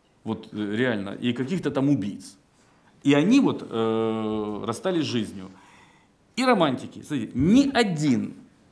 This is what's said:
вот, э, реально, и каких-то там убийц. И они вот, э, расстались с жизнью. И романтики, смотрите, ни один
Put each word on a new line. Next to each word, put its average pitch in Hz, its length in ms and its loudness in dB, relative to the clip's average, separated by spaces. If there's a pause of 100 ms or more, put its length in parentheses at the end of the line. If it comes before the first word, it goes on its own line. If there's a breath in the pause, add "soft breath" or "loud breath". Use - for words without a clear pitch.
(240)
вот, 110 280 -6
э, 104 240 -4
реально, 110 340 -2
и 123 220 -2
каких-то 135 380 -4
там 131 180 0
убийц. 104 480 -2 (720 soft breath)
И 143 80 6
они 202 260 6
вот, - 300 0
э, 110 960 -2
расстались 156 380 -2
с 113 40 -4
жизнью. 95 420 -6 (840 loud breath)
И 247 80 -2
романтики, 156 580 0
смотрите, 127 320 -6
ни 220 400 6
один 151 580 0 (400)